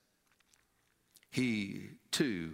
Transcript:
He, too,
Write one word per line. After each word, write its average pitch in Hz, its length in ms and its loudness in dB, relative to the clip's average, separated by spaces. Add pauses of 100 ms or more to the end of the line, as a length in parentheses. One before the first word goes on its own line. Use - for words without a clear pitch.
(1300)
He, 104 600 0 (200)
too, 90 440 0